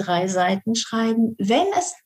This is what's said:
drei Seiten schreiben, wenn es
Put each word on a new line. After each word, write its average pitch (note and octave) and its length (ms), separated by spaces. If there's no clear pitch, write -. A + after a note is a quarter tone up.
drei F3+ 220
Seiten F#3+ 480
schreiben, A3+ 640
wenn A#3+ 300
es F4 140